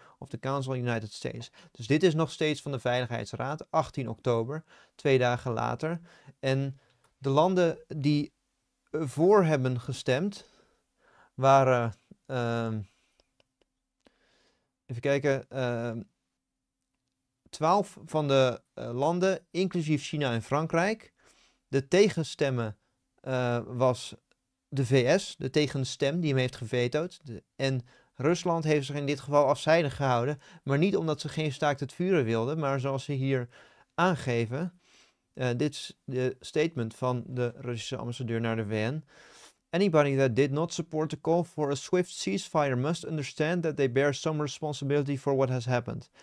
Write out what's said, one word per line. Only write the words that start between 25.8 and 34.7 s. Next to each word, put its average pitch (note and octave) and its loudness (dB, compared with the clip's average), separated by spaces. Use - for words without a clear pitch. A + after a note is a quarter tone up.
die D#3 0
hem C3 2
heeft B2+ 0
gevetood. B2 -2
De, A#2 -14
en C3+ -2
Rusland E3 0
heeft D3+ 2
zich C#3+ -8
in C#3+ -4
dit C#3 -2
geval C#3+ 4
afzijdig D#3 2
gehouden, C3+ 0
maar C#3 0
niet F#3 2
omdat D#3+ -2
ze D3 -8
geen D#3 -4
staakt D3 -2
het C3+ -8
vuren F3 2
wilden, A#2 0
maar C#3 -2
zoals C3+ -4
ze - -8
hier C3 -2
aangeven, C#3 -2